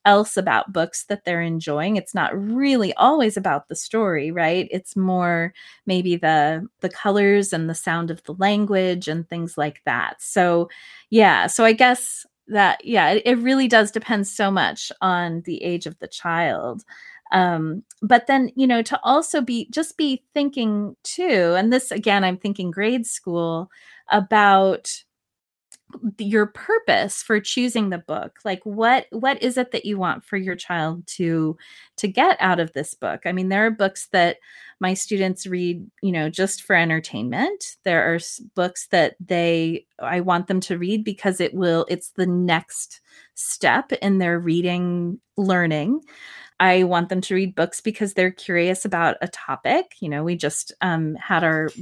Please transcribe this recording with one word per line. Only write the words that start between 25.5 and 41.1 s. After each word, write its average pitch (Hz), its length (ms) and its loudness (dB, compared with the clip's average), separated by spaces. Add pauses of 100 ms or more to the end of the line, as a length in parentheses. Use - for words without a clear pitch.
th-, 202 100 -4
your 208 180 4
purpose - 760 0
for 214 160 2
choosing 226 520 -2
the 175 80 -4
book. - 460 -8
Like, 185 200 -4
what, 226 460 2
what 254 300 -2
is 254 160 0
it 247 140 -2
that - 140 -6
you 208 120 -4
want 185 280 -4
for - 120 -6
your 190 200 -4
child 170 500 -4 (120)
to, 160 380 0 (420)
to 214 100 -2
get 262 320 2
out 180 180 2
of 165 140 -2
this 143 220 -8
book? - 300 -6
I 175 60 -4
mean, 185 180 -4
there 196 160 2
are 226 60 2
books 196 400 -4
that 175 280 2 (420)
my 185 140 0
students 190 520 -4
read, 180 420 -4 (140)
you 196 80 0
know, 160 200 -2
just 190 320 -4
for - 120 0
entertainment. 160 1120 -2
There 170 260 2
are 165 60 0
s-, - 240 -10 (160)
books 180 320 -4
that 165 320 2
they, 170 640 0 (140)
I 151 180 -4
want 180 300 0
them 190 140 0
to 175 160 -6
read 208 260 -4
because 196 360 -4